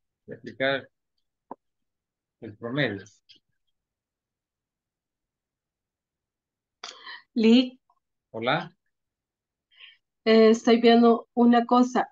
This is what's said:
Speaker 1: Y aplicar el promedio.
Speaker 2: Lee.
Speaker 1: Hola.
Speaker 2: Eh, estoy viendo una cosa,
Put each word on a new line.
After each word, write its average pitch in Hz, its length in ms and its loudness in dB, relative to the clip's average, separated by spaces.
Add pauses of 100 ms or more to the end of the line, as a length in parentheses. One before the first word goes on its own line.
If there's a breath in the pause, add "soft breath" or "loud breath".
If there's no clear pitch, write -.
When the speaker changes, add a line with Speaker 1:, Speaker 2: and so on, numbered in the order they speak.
(280)
Speaker 1:
Y - 60 -20
aplicar 131 560 -10 (1500)
el 107 140 -18
promedio. 117 480 -10 (4000 loud breath)
Speaker 2:
Lee. 240 440 0 (520)
Speaker 1:
Hola. 135 400 -8 (1500 soft breath)
Speaker 2:
Eh, 220 240 4
estoy 233 320 0
viendo 233 520 2
una 240 320 2
cosa, 247 460 -2